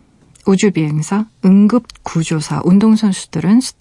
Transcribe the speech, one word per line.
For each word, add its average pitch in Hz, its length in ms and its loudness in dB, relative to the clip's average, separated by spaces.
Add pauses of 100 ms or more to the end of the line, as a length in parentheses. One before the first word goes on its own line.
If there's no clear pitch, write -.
(460)
우주비행사, 185 800 0 (200)
응급구조사, 185 1200 -2
운동선수들은 208 960 0
스-, - 200 -8